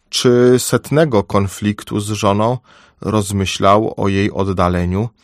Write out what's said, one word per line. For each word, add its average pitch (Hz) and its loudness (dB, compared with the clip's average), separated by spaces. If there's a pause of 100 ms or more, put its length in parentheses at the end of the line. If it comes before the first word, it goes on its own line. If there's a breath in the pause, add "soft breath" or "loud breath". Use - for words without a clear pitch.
czy 123 4
setnego 131 0
konfliktu 101 -4
z 104 -6
żoną 107 0 (440 soft breath)
rozmyślał 101 0
o 101 -2
jej 98 0
oddaleniu, 92 -2 (140 loud breath)